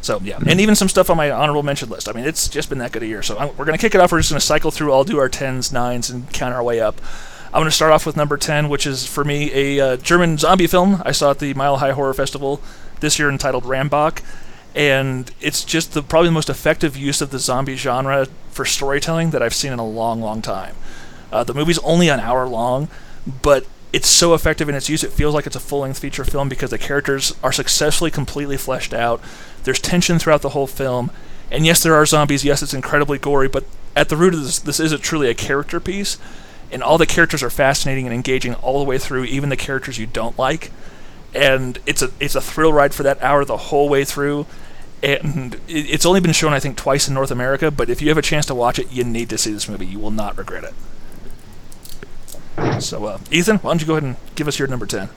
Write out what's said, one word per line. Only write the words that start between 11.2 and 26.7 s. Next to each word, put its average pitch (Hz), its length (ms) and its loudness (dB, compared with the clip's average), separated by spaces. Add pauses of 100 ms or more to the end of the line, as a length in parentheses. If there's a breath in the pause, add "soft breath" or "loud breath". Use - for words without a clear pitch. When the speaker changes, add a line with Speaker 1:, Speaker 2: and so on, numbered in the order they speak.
Speaker 1:
at 139 80 0
the 139 160 -2
Mile 139 220 2
High 135 140 2
Horror 135 220 0
Festival 139 480 -2 (380 loud breath)
this 151 180 0
year 147 140 2
entitled 131 320 0
Rambach. 143 580 0 (540 loud breath)
And 135 560 0 (100)
it's - 240 -2
just - 280 -2
the, 147 100 -2
probably 165 260 4
the 165 40 4
most 156 160 0
effective 151 460 0
use 139 240 -2
of 143 120 -4
the 131 80 -6
zombie 135 360 -2
genre 131 520 0 (240)
for - 120 -6
storytelling 160 680 0
that 139 100 0
I've 117 140 0
seen 139 180 -4
in 120 60 -6
a 113 80 -4
long, 113 340 -2
long 110 220 -4
time. 95 320 -6 (560 loud breath)
Uh, 113 120 0
the 117 120 -4
movie's 151 240 2
only 165 300 4
an 139 100 2
hour 127 280 0
long, 127 420 -2 (520 loud breath)
but 139 240 4 (280)
it's 147 140 0
so 170 260 6
effective 156 360 0
in 143 60 0
its 139 120 -6
use, 151 160 0
it 143 80 -4
feels 151 220 2
like 147 120 0
it's 139 120 -8
a - 20 -6
full-length 135 400 -4
feature 139 240 -6
film 139 240 0
because 131 220 -2